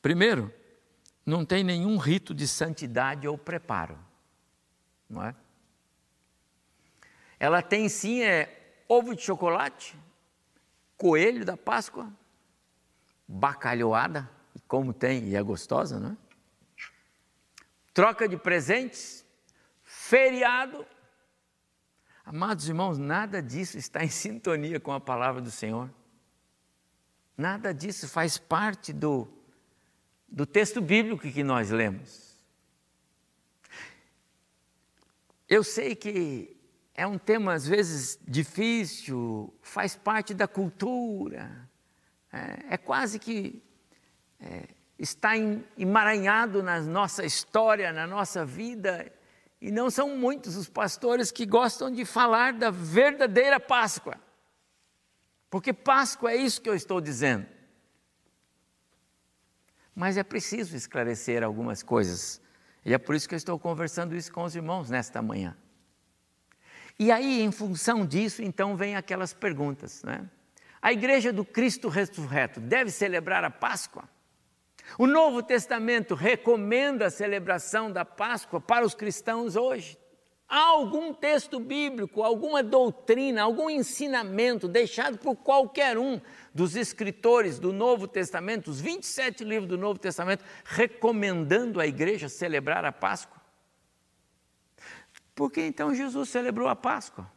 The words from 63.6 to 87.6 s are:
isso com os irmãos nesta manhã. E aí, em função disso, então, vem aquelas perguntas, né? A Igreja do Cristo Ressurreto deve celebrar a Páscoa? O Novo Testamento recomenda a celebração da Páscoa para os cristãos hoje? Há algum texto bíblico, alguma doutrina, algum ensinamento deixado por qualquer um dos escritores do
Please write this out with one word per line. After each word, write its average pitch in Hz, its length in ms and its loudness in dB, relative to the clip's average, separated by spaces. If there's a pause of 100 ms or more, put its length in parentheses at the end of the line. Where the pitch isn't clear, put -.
isso 170 160 -8
com 170 120 -8
os 175 120 -8
irmãos 165 340 -6
nesta 120 320 -4
manhã. 104 360 -6 (1400)
E 220 120 6
aí, 247 300 2
em 214 100 2
função 208 540 0
disso, 202 380 -2
então, 196 320 -2
vem 202 200 -4
aquelas 185 380 -6
perguntas, 143 720 -6
né? - 260 -8 (500)
A 220 120 4
Igreja 247 420 4
do 196 100 -2
Cristo 233 440 0
Ressurreto 147 720 -2
deve 208 320 0
celebrar 180 520 0
a 160 60 -2
Páscoa? - 580 -6 (920)
O 240 80 6
Novo 285 340 6
Testamento 233 720 0
recomenda 226 920 2
a - 20 2
celebração 202 800 -2
da 180 140 -4
Páscoa 208 560 -6
para 240 240 4
os 208 80 0
cristãos 220 600 -4
hoje? 247 420 -2 (500)
Há 277 120 2
algum 311 520 4
texto 285 480 0
bíblico, 254 600 -4
alguma 233 400 2
doutrina, 247 800 4
algum 233 260 2
ensinamento 240 1000 0
deixado 233 500 0
por 254 180 -2
qualquer 269 640 2
um 240 240 -2 (320)
dos 160 220 0
escritores 214 800 2
do 185 160 -2